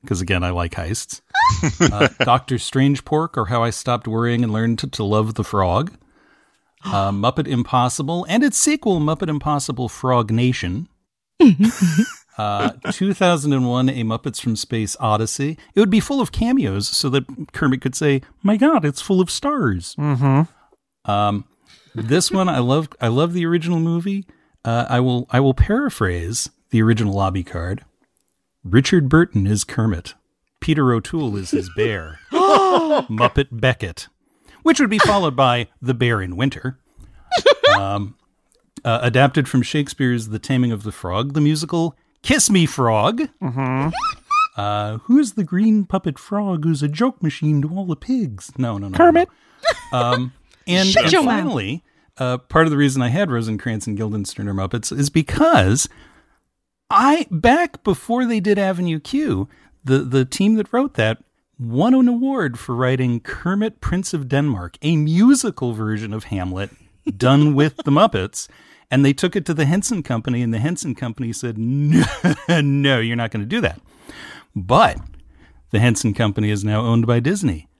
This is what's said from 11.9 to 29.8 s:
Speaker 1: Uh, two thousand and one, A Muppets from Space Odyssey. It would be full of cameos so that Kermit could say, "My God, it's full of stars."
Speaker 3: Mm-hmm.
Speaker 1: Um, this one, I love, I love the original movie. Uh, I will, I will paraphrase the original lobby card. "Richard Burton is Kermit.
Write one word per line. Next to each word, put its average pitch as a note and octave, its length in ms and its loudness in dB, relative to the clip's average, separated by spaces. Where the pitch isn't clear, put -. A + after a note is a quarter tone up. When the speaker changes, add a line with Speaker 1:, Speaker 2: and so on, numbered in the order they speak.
Speaker 1:
Uh, G#2 340 -2
two F#3+ 240 -2
thousand E3 380 2
and B2+ 160 2
one, B2+ 200 2
A B2+ 140 -2
Muppets A2 380 -4
from A#2 160 -2
Space A2 420 -6
Odyssey. A2+ 580 -2
It - 60 2
would G#3 120 6
be G#3+ 100 4
full C#4 200 -2
of G#3 120 -2
cameos E3+ 560 -2
so - 220 -2
that C3+ 420 -4
Kermit C3+ 280 0
could C3 140 -6
say, C#3 280 0
"My G#3 140 2
God, C4 280 2
it's D3 160 -2
full F#3 200 0
of F3+ 100 0
stars." D3+ 680 -4
Speaker 3:
Mm-hmm. C#3 460 2
Speaker 1:
Um, G2+ 360 -2
this A#2 380 0
one, F#3+ 160 0
I D3 100 0
love, C3+ 300 0
I A#2+ 60 -2
love D3 280 0
the F3 120 -2
original E3+ 320 0
movie. E3+ 480 -2
Uh, A#2 240 0
I B2 100 0
will, B2 320 0
I B2+ 80 0
will C3+ 160 4
paraphrase A2 960 -2
the A2 120 2
original A2 320 2
lobby F#2+ 300 -2
card. F2 400 -8
"Richard C#3+ 440 2
Burton D#3 380 2
is G#2 160 0
Kermit. - 520 -4